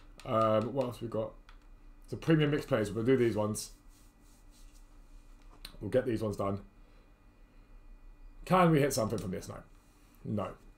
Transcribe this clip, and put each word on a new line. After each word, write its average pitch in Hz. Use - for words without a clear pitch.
Um, 110
what 131
else 117
we 117
got? 110
So 117
premium 151
mixed -
players. 110
We'll 110
do 131
these 117
ones. 107
We'll 104
get 123
these 113
ones 104
done. 101
Can 175
we 156
hit 143
something 110
from 92
this? 92
No. 104
No. 98